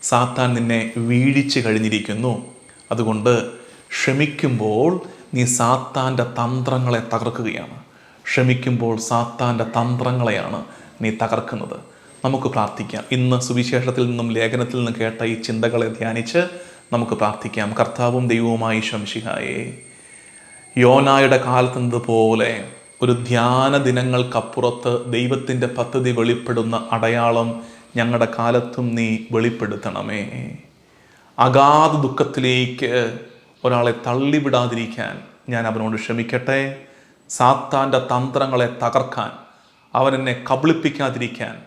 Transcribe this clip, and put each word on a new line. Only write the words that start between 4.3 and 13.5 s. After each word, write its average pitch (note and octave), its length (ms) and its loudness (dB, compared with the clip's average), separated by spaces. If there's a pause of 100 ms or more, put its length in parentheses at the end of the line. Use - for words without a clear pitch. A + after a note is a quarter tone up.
നീ B2+ 180 2
സാത്താൻ്റെ B2+ 800 0
തന്ത്രങ്ങളെ B2+ 760 0
തകർക്കുകയാണ്. A2+ 720 -6 (480)
ക്ഷമിക്കുമ്പോൾ B2 760 2
സാത്താൻ്റെ A#2+ 680 -2
തന്ത്രങ്ങളെയാണ് A#2+ 920 -2 (400)
നീ A2 100 0
തകർക്കുന്നത്. A2+ 680 -4 (420)
നമുക്ക് C3 280 -2
പ്രാർത്ഥിക്കാം. G#2+ 540 -4 (100)
ഇന്ന് B2+ 280 2
സുവിശേഷത്തിൽ B2 680 0